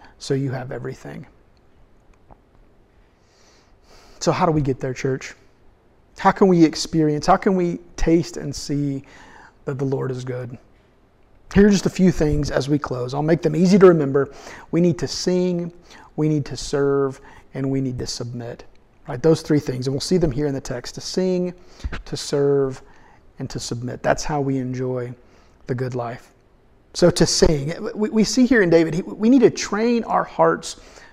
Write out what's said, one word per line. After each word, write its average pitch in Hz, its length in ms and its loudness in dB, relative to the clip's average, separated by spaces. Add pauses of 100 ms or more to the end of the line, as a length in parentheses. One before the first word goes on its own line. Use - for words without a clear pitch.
(180)
so - 140 -6
you 135 180 -2
have 127 220 -10
everything. 131 540 -14 (3000)
So 165 120 0
how 180 140 0
do 170 40 2
we 156 100 0
get 131 200 -4
there, 135 120 -6
church? - 440 -6 (800)
How 190 140 4
can 196 160 4
we 170 160 6
experience, 151 600 0
how 185 120 4
can 190 180 2
we 175 240 -2 (160)
taste - 420 2
and 139 160 -8
see 143 520 -6 (600)
that 139 140 -6
the 139 60 -4
Lord 135 260 -4
is 127 140 -8
good? 127 340 -10 (960)
Here 202 140 8
are - 20 6
just 196 160 2
a 175 40 -4
few 185 200 4
things 147 400 0
as 139 180 0
we 147 120 0
close. 123 340 -6
I'll 147 80 -4
make 160 200 2
them 151 120 0
easy 180 240 4
to 190 80 8
remember. 139 460 4 (400)
We 165 80 2
need 175 180 2
to 135 80 -6
sing, 180 640 -2 (440)
we 156 120 0
need 151 180 0
to 127 100 -12
serve, 139 640 -2 (340)
and 135 160 -4
we 135 100 -2
need 127 200 -4
to 127 80 -8
submit. 120 560 -12 (420)
Right? 135 160 -10
Those 160 180 4
three 147 200 0
things, 127 260 -6
and 135 80 -4
we'll 143 60 -6
see 185 180 0
them 160 140 0
here 147 160 -4
in 139 40 -4
the 135 80 -6
text, - 360 -12
to 147 40 -14
sing, 180 540 -4 (500)
to - 120 -12
serve, 139 640 0 (560)
and 131 100 -8
to - 120 -10
submit. 123 420 -10
That's 143 220 0
how 151 160 -4
we 135 180 -2
enjoy 127 560 -6 (540)
the 135 80 -4
good 123 180 -6
life. 120 400 -10 (580)
So - 160 4
to 165 160 2
sing, 156 480 2 (220)
we, 214 160 2
we 220 140 4
see 254 220 2
here 233 160 4
in 175 60 2
David, 165 260 4
he, 185 80 -2
we 208 280 0
need 262 120 6
to 190 80 8
train 226 540 -2
our 175 200 -2
hearts - 560 -2 (320)